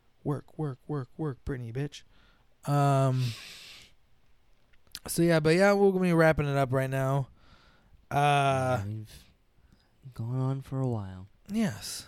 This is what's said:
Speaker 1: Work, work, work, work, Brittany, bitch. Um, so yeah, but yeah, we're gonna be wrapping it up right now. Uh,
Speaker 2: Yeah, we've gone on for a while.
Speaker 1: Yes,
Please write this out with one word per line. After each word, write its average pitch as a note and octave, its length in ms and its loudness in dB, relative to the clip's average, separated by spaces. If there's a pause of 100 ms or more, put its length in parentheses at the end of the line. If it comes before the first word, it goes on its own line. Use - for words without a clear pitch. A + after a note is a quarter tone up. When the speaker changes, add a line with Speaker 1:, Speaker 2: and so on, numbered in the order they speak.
(240)
Speaker 1:
Work, - 340 -6
work, C#3+ 300 -6
work, C#3+ 200 -6 (100)
work, D3+ 280 -6
Brittany, B2 260 -8
bitch. C3+ 300 -8 (680)
Um, C3+ 540 2 (1800)
so - 140 -2
yeah, E3+ 180 4
but D#3 160 4
yeah, G3 180 4
we're G3+ 180 4
gonna F#3 120 0
be F3 100 2
wrapping D#3+ 340 4
it C#3 100 0
up C3 160 0
right C3 160 0
now. C3+ 380 0 (840)
Uh, C#3 720 2
Speaker 2:
Yeah, G2 60 -6
we've - 1300 -16
gone A#2+ 260 -4
on C3+ 220 -2
for C3+ 180 -6
a C3 80 0
while. G2 400 -6 (240)
Speaker 1:
Yes, G3+ 560 -4